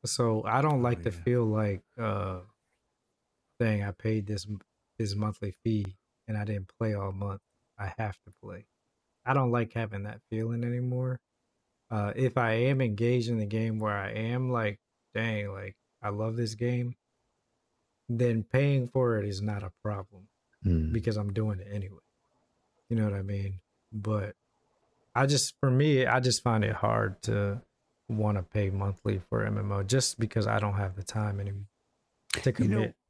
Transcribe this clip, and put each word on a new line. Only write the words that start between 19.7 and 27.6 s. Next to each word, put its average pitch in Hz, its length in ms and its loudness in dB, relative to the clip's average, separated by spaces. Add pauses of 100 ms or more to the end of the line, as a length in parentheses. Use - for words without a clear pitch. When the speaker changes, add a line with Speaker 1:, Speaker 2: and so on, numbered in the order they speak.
Speaker 1:
problem 98 460 -8 (360)
Speaker 2:
Mm. 80 280 2
Speaker 1:
because 107 240 0
I'm 101 160 -4
doing 107 260 -2
it 101 120 -12
anyway. 98 280 -8 (920)
You 117 80 0
know 107 80 2
what 101 80 0
I 98 100 -4
mean? 98 380 -4 (300)
But 104 440 -4 (800)
I 131 100 4
just, 139 340 2
for 135 120 4
me, 135 340 6
I 123 160 4
just 123 220 2
find 113 200 4
it 104 120 2
hard 107 480 0
to 101 380 0 (480)